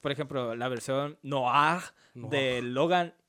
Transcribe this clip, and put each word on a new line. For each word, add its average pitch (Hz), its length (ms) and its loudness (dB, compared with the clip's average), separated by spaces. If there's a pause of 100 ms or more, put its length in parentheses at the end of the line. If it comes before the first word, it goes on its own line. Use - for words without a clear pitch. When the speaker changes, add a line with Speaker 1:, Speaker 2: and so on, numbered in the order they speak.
Speaker 1:
Por 143 120 -2
ejemplo, 131 420 -4
la 120 140 -4
versión 135 540 -4
noir 143 580 4 (340)
Speaker 2:
Noir. 117 160 -12
Speaker 1:
de 131 320 0
Logan, 170 520 0 (140)